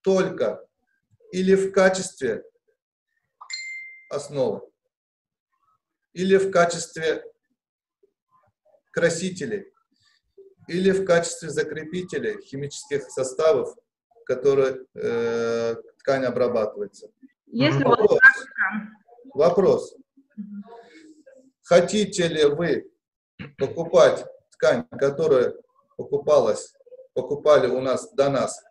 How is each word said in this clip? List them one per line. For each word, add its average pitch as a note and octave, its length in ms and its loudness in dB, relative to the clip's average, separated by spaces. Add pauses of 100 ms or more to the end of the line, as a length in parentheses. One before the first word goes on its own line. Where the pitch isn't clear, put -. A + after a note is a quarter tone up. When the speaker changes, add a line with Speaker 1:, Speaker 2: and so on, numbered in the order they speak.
Speaker 1:
только - 640 -2 (680)
или F#3 240 2
в - 160 0
качестве F#3 720 0 (1700)
основы, C#3 520 -6 (1500)
или F#3+ 240 2
в F#3+ 140 2
качестве E3+ 760 0 (1700)
красителей, E3 800 -4 (960)
или F#3 240 0
в F#3+ 140 0
качестве E3+ 440 0
закрепителей D3+ 920 -6
химических C#3 680 -10
составов C3+ 640 -2 (600)
которой, C3+ 360 2 (240)
э, A#2 800 -2 (240)
ткань C3+ 260 -2
обрабатывается. A2+ 840 -4 (400)
Speaker 2:
Если C#4 360 0
Speaker 3:
Мгм. - 40 2
Speaker 2:
у - 20 2
вас - 100 4
Speaker 1:
Вопрос. - 200 4
Speaker 2:
практика C6+ 440 4 (680)
Speaker 1:
Вопрос. D#3+ 640 2 (420)
Speaker 2:
Мгм. G3+ 260 -14 (1000)
Speaker 1:
Хотите F3+ 640 2
ли D#3 180 0
вы C#3+ 460 -2 (680)
покупать - 680 2 (260)
ткань, C#3+ 340 0 (140)
которая C#3 540 2 (440)
покупалась, C#3 760 0 (400)
покупали C#3+ 540 2
у B2 140 -2
нас, B2+ 320 -4
до C#3 160 2
нас, A#2+ 420 -4